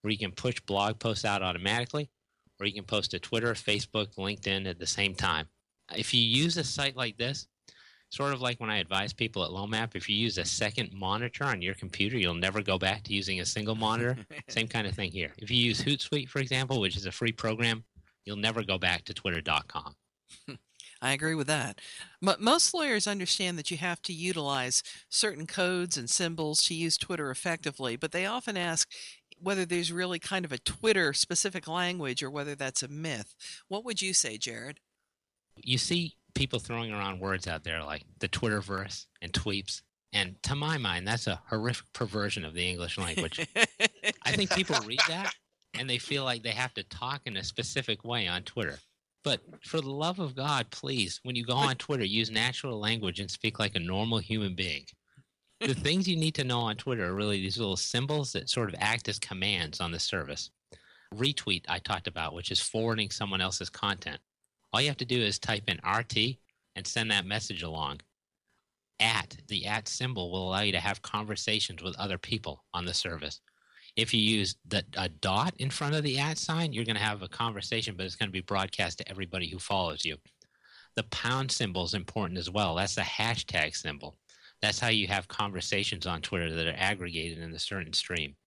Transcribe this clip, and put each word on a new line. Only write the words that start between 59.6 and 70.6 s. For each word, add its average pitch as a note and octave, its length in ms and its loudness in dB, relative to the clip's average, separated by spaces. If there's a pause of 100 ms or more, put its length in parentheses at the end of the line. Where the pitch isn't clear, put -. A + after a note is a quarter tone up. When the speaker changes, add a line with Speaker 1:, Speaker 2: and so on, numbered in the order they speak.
Speaker 1:
on E2+ 120 0
the E2 80 -4
service. D2 520 -2 (640)
Retweet, A#2 540 0
I F2 100 2
talked F#2 280 -2
about, D#2+ 260 -4
which F2 180 -6
is F#2 80 2
forwarding A2 520 0
someone F#2+ 280 -2
else's F#2 300 -2
content. F#2+ 500 -2 (540)
All A2+ 80 4
you D3 80 4
have C#3 80 -4
to C3 80 -4
do B2 160 2
is G#2 180 2
type G#2+ 300 -2
in F2+ 140 0
R G#2+ 200 2
T A#2 360 0 (360)
and G2 100 -8
send A2 260 -2
that G2+ 140 2
message G2 380 -4
along. D#2 380 -4 (1000)
At, A2 380 2 (100)
the G2 200 -2
at A2 200 0
symbol A2 440 -2
will F#2 180 0
allow F#2+ 120 2